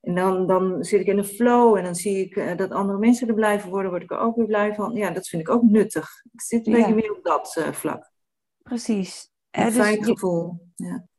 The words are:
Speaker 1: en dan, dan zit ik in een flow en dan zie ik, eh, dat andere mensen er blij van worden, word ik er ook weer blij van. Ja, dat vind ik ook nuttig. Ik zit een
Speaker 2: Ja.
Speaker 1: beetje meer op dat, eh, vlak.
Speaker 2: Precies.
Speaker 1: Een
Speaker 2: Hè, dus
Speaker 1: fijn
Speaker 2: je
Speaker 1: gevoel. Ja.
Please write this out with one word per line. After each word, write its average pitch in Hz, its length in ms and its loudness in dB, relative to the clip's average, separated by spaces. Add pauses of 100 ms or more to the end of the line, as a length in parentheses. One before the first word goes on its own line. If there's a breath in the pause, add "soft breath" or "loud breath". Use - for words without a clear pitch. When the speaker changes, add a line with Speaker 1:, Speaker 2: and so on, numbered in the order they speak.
Speaker 1:
en 175 140 -6
dan, 185 320 0
dan 185 360 0
zit 202 180 2
ik 190 60 -2
in 202 100 2
een 202 80 0
flow 240 520 4
en 180 60 -2
dan 180 120 -4
zie 190 300 -2
ik, 180 100 -14
eh, 180 220 -4
dat 190 140 -4
andere 196 280 -2
mensen 240 280 4
er 226 60 0
blij 208 260 2
van 196 100 -10
worden, 190 220 -4
word 175 120 -6
ik - 80 -12
er - 80 -6
ook 226 160 0
weer 233 100 0
blij 208 300 0
van. 208 180 -6
Ja, 196 180 -2
dat 185 160 -8
vind 165 140 -6
ik 160 80 -8
ook 233 140 4
nuttig. 208 460 4 (220)
Ik - 100 -20
zit 226 260 -2
een 214 60 2
Speaker 2:
Ja. 240 60 6
Speaker 1:
beetje 214 160 4
meer 214 220 -2
op - 60 -20
dat, - 360 -2
eh, 147 120 -4
vlak. - 400 -8 (520)
Speaker 2:
Precies. 220 680 -6 (200)
Speaker 1:
Een - 100 -2
Speaker 2:
Hè, 226 60 2
dus 226 100 0
Speaker 1:
fijn 214 220 4
Speaker 2:
je 214 60 -4
Speaker 1:
gevoel. 175 680 -2
Ja. 180 300 -10 (140)